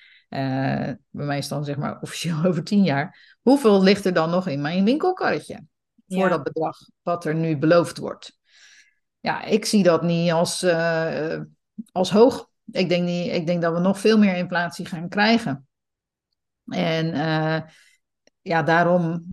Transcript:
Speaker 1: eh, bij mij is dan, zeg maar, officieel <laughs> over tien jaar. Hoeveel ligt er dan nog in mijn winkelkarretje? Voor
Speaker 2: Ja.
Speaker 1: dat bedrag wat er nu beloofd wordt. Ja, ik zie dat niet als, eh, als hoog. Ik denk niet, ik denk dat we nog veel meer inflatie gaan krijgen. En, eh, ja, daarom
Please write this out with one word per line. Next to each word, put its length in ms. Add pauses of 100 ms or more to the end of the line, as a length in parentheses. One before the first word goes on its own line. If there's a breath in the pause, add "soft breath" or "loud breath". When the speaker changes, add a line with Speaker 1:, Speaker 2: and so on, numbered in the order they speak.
(300 loud breath)
Speaker 1:
eh, 640 (180)
bij 160
mij 120
is 100
dan, 180
zeg 120
maar, 240
officieel 420
<laughs> 40
over 160
tien 200
jaar. 580
Hoeveel 420
ligt 220
er 80
dan 160
nog 180
in 140
mijn 240
winkelkarretje? 800 (420)
Voor 100
Speaker 2:
Ja. 120
Speaker 1:
dat 140
bedrag 340 (240)
wat 240
er 100
nu 220
beloofd 400
wordt. 400 (840 soft breath)
Ja, 240
ik 220
zie 180
dat 200
niet 280
als, 320
eh, 760 (520)
als 200
hoog. 380 (220)
Ik 180
denk 140
niet, 280
ik 140
denk 160
dat 120
we 60
nog 200
veel 180
meer 180
inflatie 500
gaan 240
krijgen. 580 (1000)
En, 480
eh, 480 (800 soft breath)
ja, 220
daarom 680